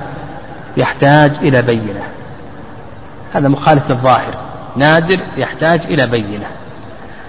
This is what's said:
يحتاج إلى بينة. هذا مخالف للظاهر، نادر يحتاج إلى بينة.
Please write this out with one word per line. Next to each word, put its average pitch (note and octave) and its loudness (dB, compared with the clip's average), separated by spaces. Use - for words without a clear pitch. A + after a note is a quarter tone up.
يحتاج C#3+ 6
إلى C3 4
بينة. A2 0
هذا C#3+ 2
مخالف C#3 4
للظاهر، B2 2
نادر E3 4
يحتاج D#3 2
إلى C#3 2
بينة. G#2 -2